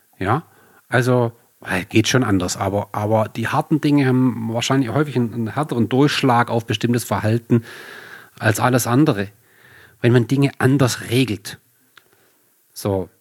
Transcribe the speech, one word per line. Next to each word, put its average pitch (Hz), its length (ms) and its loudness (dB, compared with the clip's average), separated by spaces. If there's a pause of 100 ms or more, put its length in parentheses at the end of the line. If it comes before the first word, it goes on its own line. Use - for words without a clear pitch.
(180)
ja? 113 260 0 (440)
Also, 123 440 2 (320)
äh, 92 200 -4
geht 110 240 0
schon 127 160 2
anders, 95 320 0
aber, 98 360 -4
aber 107 360 0
die 113 200 -8
harten 151 320 0
Dinge 143 260 2
haben 123 460 0
wahrscheinlich 120 380 0
häufig 139 260 -2
einen, 117 180 -2
einen 113 200 -6
härteren 127 340 -2
Durchschlag 127 640 2
auf 113 160 -4
bestimmtes 117 380 -2
Verhalten 110 600 0 (720)
als 110 220 0
alles 123 260 2
andere, 120 420 0 (720)
wenn 131 120 2
man 120 160 4
Dinge 139 300 2
anders 131 520 2
regelt. 113 480 -2 (1120)
So. 95 380 -4 (100)